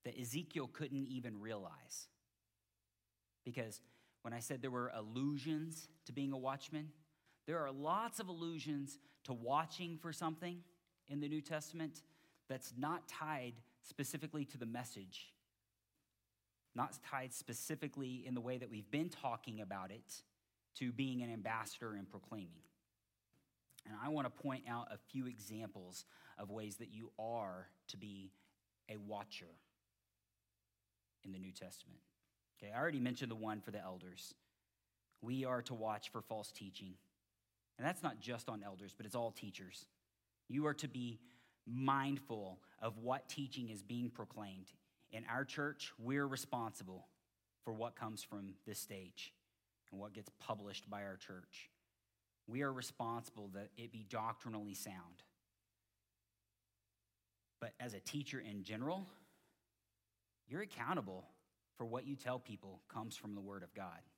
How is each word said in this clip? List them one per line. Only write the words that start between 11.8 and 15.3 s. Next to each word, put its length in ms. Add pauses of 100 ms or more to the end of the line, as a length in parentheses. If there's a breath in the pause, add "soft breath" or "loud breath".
that's 300
not 300
tied 460 (280 loud breath)
specifically 640
to 120
the 80
message, 680 (1400)